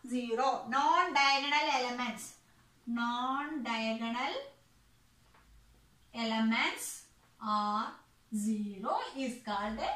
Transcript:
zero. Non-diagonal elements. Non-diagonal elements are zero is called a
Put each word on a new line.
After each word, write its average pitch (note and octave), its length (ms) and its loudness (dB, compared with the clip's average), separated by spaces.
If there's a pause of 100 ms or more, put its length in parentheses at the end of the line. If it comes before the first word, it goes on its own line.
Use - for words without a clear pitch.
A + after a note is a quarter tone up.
zero. A#3+ 600 0
Non-diagonal C#4+ 1000 4 (120)
elements. B3 540 -4 (520)
Non-diagonal A#3+ 1500 -2 (1800)
elements A3+ 880 0 (400)
are G#3 500 0 (440)
zero G#3 600 -2 (200)
is C4 280 -4
called G#3+ 340 -2
a - 180 -2